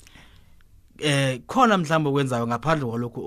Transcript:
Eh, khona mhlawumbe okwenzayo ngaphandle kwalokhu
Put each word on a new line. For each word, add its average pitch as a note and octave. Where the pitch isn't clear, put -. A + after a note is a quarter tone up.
Eh, C#3
khona A#3
mhlawumbe D#3
okwenzayo B2+
ngaphandle C3+
kwalokhu A#2+